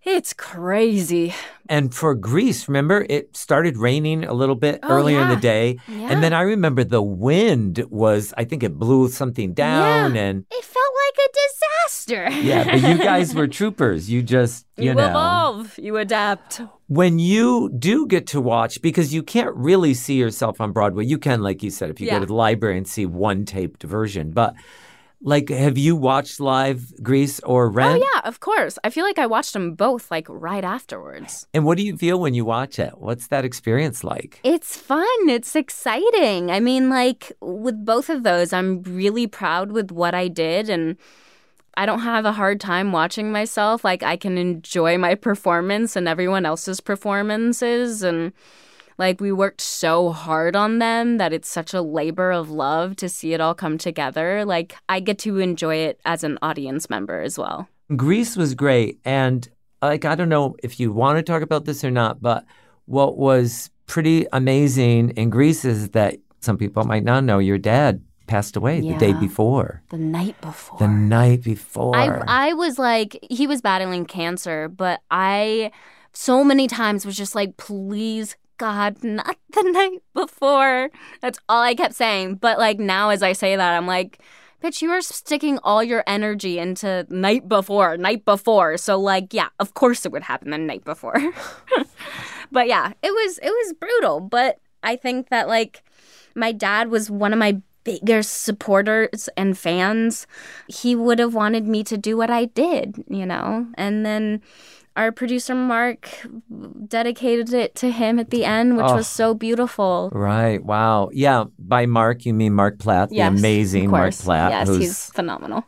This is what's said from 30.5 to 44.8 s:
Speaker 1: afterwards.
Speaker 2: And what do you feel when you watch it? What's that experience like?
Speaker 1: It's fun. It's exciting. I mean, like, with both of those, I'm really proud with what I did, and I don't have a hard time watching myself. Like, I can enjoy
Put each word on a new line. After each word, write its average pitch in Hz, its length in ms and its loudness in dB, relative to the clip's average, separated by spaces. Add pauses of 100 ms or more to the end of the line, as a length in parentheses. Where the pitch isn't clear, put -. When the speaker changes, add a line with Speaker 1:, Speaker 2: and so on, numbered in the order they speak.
Speaker 1:
afterwards. 95 880 -12
Speaker 2:
And 156 140 2
what 165 100 4
do 202 80 -2
you 196 140 -6
feel 175 220 0
when 151 140 0
you 120 120 0
watch 120 320 -4
it? 82 200 -4
What's 120 280 -8
that 139 180 -2
experience 123 600 -2
like? - 400 -10
Speaker 1:
It's 320 320 0
fun. 381 520 0
It's 240 280 -2
exciting. 262 960 0
I 196 80 0
mean, 262 280 2
like, 254 440 0 (100)
with 214 420 -6
both 226 240 0
of 302 140 -2
those, 175 300 2
I'm 185 320 0
really 202 420 -2
proud 190 460 -4
with 214 180 -4
what 175 240 0
I 180 140 -2
did, 170 420 -2
and 165 260 -2 (800)
I 196 100 -2
don't 226 140 -2
have 233 240 -2
a 214 80 2
hard 202 280 0
time 190 320 -2
watching 180 400 -2
myself. 214 520 0
Like, 185 200 0
I 165 120 0
can 185 220 -4
enjoy 175 600 0